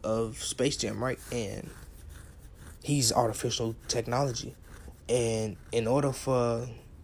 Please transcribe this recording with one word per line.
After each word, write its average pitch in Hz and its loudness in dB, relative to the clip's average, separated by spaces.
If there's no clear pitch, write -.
of 113 0
Space - 0
Jam, 107 -2
right? 127 -2
And 101 -4
he's 139 4
artificial 117 2
technology. 123 0
And 113 2
in 113 4
order 139 4
for, 120 2